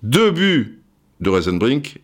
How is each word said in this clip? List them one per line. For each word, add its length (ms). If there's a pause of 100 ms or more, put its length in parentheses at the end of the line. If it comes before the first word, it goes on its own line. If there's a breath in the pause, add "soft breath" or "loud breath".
deux 260
buts 440 (460)
de 100
Reisenbrink 720